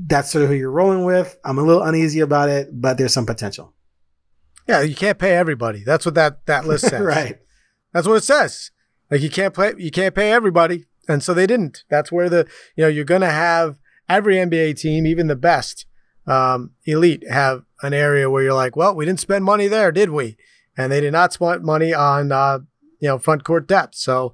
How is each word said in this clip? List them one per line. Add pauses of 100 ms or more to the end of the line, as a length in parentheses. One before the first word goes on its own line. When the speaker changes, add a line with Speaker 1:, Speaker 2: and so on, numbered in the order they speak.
Speaker 1:
that's
sort
of
who
you're
rolling
with.
I'm
a
little
uneasy
about
it, (120)
but
there's
some
potential. (920)
Speaker 2:
Yeah,
you
can't
pay
everybody.
That's
what
that,
that
list
Speaker 1:
<laughs>
Speaker 2:
says.
Speaker 1:
Right. (520)
Speaker 2:
That's
what
it
says. (400)
Like,
you
can't
play,
you
can't
pay
everybody. (220)
And
so
they
didn't.
That's
where
the, (300)
you
know,
you're
gonna
have (300)
every
N
B
A
team,
even
the
best, (400)
um, (160)
elite,
have (180)
an
area
where
you're
like,
"Well,
we
didn't
spend
money
there,
did
we?" (380)
And
they
did
not
spend
money
on,
uh, (380)
you
know,
front
court
depth.
So